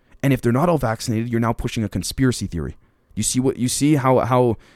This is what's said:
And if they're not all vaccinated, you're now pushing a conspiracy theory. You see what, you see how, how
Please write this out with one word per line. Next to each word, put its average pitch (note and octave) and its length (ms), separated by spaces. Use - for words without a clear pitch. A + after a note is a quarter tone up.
And C#3 100
if - 80
they're A#2+ 100
not C#3 160
all E3 120
vaccinated, A2+ 500
you're A#2+ 100
now A2+ 140
pushing A#2 300
a G2+ 60
conspiracy A2+ 580
theory. D#2+ 280
You G2 80
see B2+ 180
what, B2+ 180
you A#2+ 100
see D3 280
how, C3 240
how B2 380